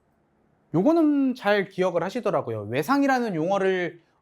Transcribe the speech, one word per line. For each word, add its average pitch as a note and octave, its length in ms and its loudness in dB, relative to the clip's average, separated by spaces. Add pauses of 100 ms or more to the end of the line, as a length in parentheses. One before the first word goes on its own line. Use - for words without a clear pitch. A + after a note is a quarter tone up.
(720)
요거는 C#4 600 2
잘 G3+ 340 0
기억을 F3 340 -2
하시더라고요. D3+ 600 -4
외상이라는 A#3+ 720 0
용어를 F#3 640 -2 (200)